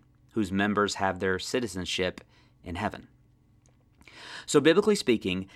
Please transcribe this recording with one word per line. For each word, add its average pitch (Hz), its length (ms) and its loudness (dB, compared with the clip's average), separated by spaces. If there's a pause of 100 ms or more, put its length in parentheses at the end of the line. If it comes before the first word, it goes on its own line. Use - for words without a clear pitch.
(340)
whose 98 180 -2
members 101 440 0
have 95 240 -2
their 92 200 0
citizenship 92 800 -4 (420)
in 85 120 -10
heaven. - 320 -6 (1400)
So 151 140 4
biblically 170 360 6
speaking, 95 600 0